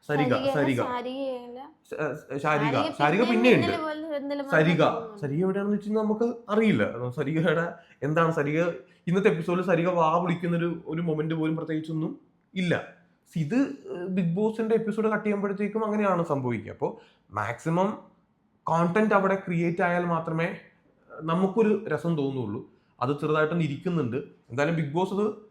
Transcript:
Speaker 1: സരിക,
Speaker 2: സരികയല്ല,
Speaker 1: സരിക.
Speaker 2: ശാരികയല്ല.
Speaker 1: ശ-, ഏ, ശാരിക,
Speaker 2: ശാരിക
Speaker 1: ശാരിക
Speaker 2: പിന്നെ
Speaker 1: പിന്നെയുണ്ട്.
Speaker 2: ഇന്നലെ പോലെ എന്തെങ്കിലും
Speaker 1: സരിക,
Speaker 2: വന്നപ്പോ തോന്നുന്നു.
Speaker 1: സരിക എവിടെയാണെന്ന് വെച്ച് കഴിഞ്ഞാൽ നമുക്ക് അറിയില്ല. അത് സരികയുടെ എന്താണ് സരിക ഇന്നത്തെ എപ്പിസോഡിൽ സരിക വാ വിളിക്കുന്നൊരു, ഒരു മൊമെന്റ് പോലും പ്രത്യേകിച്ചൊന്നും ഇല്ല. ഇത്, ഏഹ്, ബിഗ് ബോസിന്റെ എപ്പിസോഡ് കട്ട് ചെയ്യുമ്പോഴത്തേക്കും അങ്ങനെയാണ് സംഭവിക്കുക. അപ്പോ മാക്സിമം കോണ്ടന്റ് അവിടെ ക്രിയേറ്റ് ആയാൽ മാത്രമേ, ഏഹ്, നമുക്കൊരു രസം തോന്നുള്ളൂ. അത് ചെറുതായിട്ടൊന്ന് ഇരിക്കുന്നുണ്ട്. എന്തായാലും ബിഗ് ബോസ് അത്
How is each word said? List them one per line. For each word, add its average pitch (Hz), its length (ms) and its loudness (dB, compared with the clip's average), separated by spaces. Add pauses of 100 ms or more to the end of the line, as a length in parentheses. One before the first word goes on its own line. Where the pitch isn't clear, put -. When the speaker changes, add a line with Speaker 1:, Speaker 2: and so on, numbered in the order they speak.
Speaker 1:
സരിക, 147 180 2
Speaker 2:
സരികയല്ല, 262 280 2
Speaker 1:
സരിക. 135 220 2
Speaker 2:
ശാരികയല്ല. 247 960 -6 (180)
Speaker 1:
ശ-, - 40 -10
ഏ, 139 440 -6
ശാരിക, - 0 -
Speaker 2:
ശാരിക 147 600 0
Speaker 1:
ശാരിക 151 220 4
Speaker 2:
പിന്നെ 240 140 4
Speaker 1:
പിന്നെയുണ്ട്. 220 320 6
Speaker 2:
ഇന്നലെ 98 160 -2
പോലെ 311 340 -6
എന്തെങ്കിലും 285 340 -6
Speaker 1:
സരിക, 160 220 4
Speaker 2:
വന്നപ്പോ 151 220 4
തോന്നുന്നു. - 240 -10
Speaker 1:
സരിക 151 260 -2
എവിടെയാണെന്ന് 202 320 0
വെച്ച് 208 120 -6
കഴിഞ്ഞാൽ 214 140 0
നമുക്ക് 220 300 0 (180)
അറിയില്ല. 208 320 4
അത് 120 300 -4
സരികയുടെ 160 600 0 (300)
എന്താണ് 160 300 2
സരിക 156 320 0 (420)
ഇന്നത്തെ 190 220 4
എപ്പിസോഡിൽ 175 340 0
സരിക 170 260 2
വാ 170 300 2
വിളിക്കുന്നൊരു, 170 680 -2
ഒരു 160 160 -4
മൊമെന്റ് 160 320 -2
പോലും 160 220 0
പ്രത്യേകിച്ചൊന്നും 160 640 -4 (340)
ഇല്ല. 175 340 0 (480)
ഇത്, 156 180 -2
ഏഹ്, 190 520 -2
ബിഗ് 185 280 0
ബോസിന്റെ 220 400 0
എപ്പിസോഡ് 214 340 0
കട്ട് 214 160 -2
ചെയ്യുമ്പോഴത്തേക്കും 208 600 -2
അങ്ങനെയാണ് 202 400 2
സംഭവിക്കുക. 120 480 -2
അപ്പോ 170 280 -6 (300)
മാക്സിമം 160 680 -2 (640)
കോണ്ടന്റ് 175 520 2
അവിടെ 196 200 4
ക്രിയേറ്റ് 170 480 -2
ആയാൽ 175 220 0
മാത്രമേ, 165 400 -2
ഏഹ്, 196 160 -6 (600)
നമുക്കൊരു 190 680 2
രസം 156 280 0
തോന്നുള്ളൂ. 131 560 -4 (280)
അത് 143 200 0
ചെറുതായിട്ടൊന്ന് 156 440 2
ഇരിക്കുന്നുണ്ട്. 143 520 -2
എന്തായാലും 147 600 -4
ബിഗ് 143 160 -2
ബോസ് 185 220 0
അത് 208 200 -2 (160)